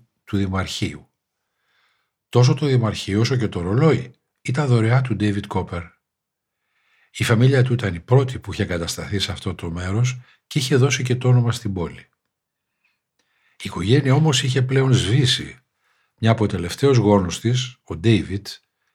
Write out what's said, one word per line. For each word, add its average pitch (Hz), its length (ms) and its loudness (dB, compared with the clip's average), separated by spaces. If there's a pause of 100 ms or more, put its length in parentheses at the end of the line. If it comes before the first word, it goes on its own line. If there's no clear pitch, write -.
(240)
του - 120 -6
Δημαρχείου. 95 760 -6 (1160)
Τόσο 123 260 4
το 151 120 -2
Δημαρχείο 107 540 0
όσο 117 160 0
και 110 120 -2
το 90 120 -6
ρολόι 123 540 2 (260)
ήταν 143 260 -2
δωρεά 120 340 2
του 120 200 -2
David 101 260 -2
Copper. 87 440 -8 (1200)
Η - 140 -6
φαμίλια 123 380 4
του 123 100 0
ήταν 101 220 -2
η 85 60 -10
πρώτη 127 380 2
που - 140 -12
είχε 107 100 -4
εγκατασταθεί 85 560 -6
σε 92 140 -6
αυτό 87 220 -8
το 85 160 -10
μέρος 104 500 -4 (260)
και - 120 -2
είχε 143 180 0
δώσει 131 260 2
και 123 140 -2
το 127 120 -2
όνομα 123 240 4
στην 104 200 -6
πόλη. - 360 -8 (1500)
Η - 60 -20
οικογένεια 127 520 2
όμως 156 280 2
είχε 131 200 0
πλέον 131 300 0
σβήσει, 127 680 0 (640)
μια 110 120 4
που 110 100 0
ο - 20 2
τελευταίος 98 500 0
γόνος 101 440 2
της, 123 320 -2
ο - 300 -12
David, 95 400 0 (520)